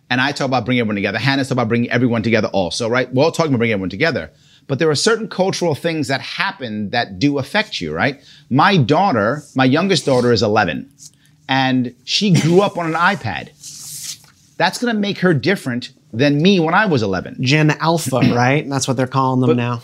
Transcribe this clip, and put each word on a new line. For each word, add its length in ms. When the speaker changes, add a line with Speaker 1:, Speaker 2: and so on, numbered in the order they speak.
Speaker 1:
And 100
I 120
talk 140
about 200
bringing 160
everyone 140
together. 240
Hannah's 280
talking 120
about 100
bringing 220
everyone 320
together 260
also, 400
right? 240
We're 100
all 80
talking 200
about 80
bringing 140
everyone 180
together. 400
But 140
there 100
are 60
certain 320
cultural 480
things 320
that 140
happen 680
that 300
do 180
affect 420
you, 140
right? 260
My 280
daughter, 640
my 100
youngest 400
daughter 260
is 100
eleven, 480
and 460
she 280
grew 300
up 160
on 100
an 60
iPad. 560
That's 220
gonna 140
make 260
her 140
different 580
than 280
me 200
when 120
I 120
was 180
eleven. 380
Speaker 2:
Gen 300
Alpha, 480
<clears throat> 140
right? 340
That's 200
what 80
they're 100
calling 360
them 80
Speaker 1:
But, 80
Speaker 2:
now. 260